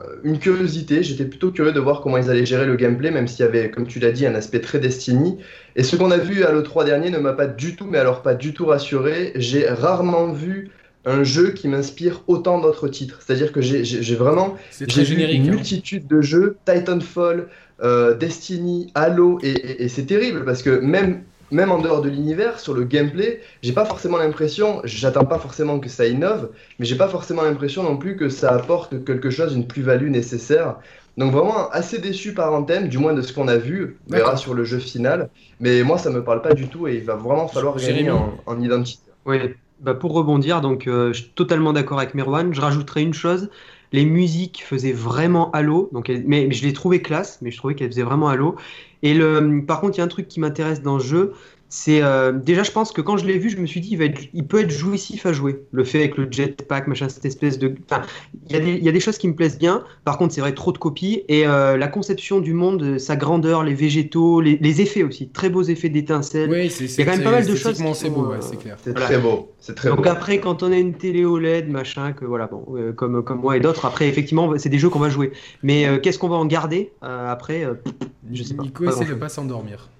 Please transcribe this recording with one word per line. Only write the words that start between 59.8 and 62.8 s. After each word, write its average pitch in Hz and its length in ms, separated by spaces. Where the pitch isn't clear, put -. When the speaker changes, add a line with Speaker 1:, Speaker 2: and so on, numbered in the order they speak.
Speaker 3:
Par 143 140
contre, 165 160
c'est 147 60
vrai, 139 120
trop 175 200
de - 60
copies. 180 500
Et, 151 180
euh, 135 300
la 139 100
conception 196 540
du 165 140
monde, 170 440